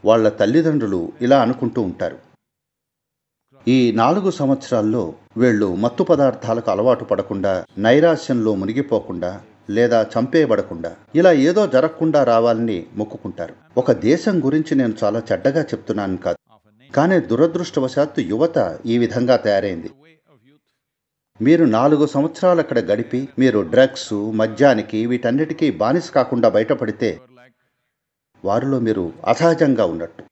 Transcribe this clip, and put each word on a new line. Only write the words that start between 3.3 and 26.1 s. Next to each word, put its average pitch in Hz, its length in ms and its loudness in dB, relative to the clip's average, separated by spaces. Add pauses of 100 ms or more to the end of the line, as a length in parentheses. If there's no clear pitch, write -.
"ఈ 123 240 4
నాలుగు 165 400 2
సంవత్సరాల్లో 117 840 -2 (220)
వీళ్ళు 107 380 0
మత్తు 120 280 -2
పదార్థాలకు 123 680 0
అలవాటు 117 320 0
పడకుండా, 95 600 -2 (120)
నైరాశ్యంలో 120 800 2
మునిగిపోకుండా, 98 880 -6 (240)
లేదా 113 340 2
చంపేయబడకుండా, 110 960 -2 (180)
ఇలా 175 160 6
ఏదో 170 360 2
జరగకుండా 151 560 0
రావాలని 113 680 0
మొక్కుకుంటారు." 101 640 -10 (220)
ఒక - 140 2
దేశం 131 540 0
గురించి 151 300 0
నేను 123 280 0
చాలా 110 280 -2
చెడ్డగా 139 300 0
చెప్తున్నాను 101 560 -6
కాదు, 87 200 -4 (580)
కానీ 170 240 4
దురదృష్టవశాత్తు 147 1000 -2
యువత 110 640 -2
ఈ 117 120 0
విధంగా 120 380 0
తయారైంది. 98 540 -2 (1500)
మీరు 160 240 4
నాలుగు 139 420 4
సంవత్సరాలు 165 520 0
అక్కడ 123 200 -2
గడిపి 113 500 -4 (100)
మీరు 127 200 4
డ్రగ్స్, 117 540 0
మద్యానికి, 110 920 0
వీటన్నిటికీ 135 680 -2
బానిస 123 400 -2